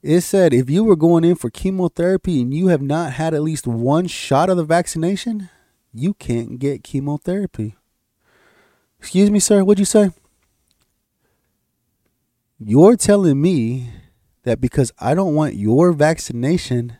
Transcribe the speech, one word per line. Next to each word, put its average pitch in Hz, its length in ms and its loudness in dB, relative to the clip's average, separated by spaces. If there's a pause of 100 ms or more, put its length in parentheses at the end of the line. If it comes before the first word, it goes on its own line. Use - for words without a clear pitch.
It 160 200 0
said 175 320 2
if 127 160 0
you 185 140 2
were 202 140 4
going 165 260 4
in 170 120 4
for 120 140 -8
chemotherapy 180 920 -2
and 127 120 -4
you 180 140 0
have 156 140 2
not 147 320 -4
had 160 200 -4
at 151 100 -2
least 160 220 -6
one 131 420 0
shot 160 420 0
of 185 80 2
the 165 80 -2
vaccination, 180 840 -4 (440)
you 151 200 -4
can't 120 460 -6
get 139 240 -6
chemotherapy. 143 920 -6 (1200)
Excuse 202 320 2
me, 208 80 2
sir, 202 240 2
what'd 196 160 2
you 196 60 2
say? 202 260 2 (2500)
You're 143 360 6
telling 180 460 2
me 127 480 -2 (540)
that 120 180 -2
because 127 380 -2
I 131 140 -2
don't 175 220 0
want 151 200 -2
your 123 360 2
vaccination 131 1080 -2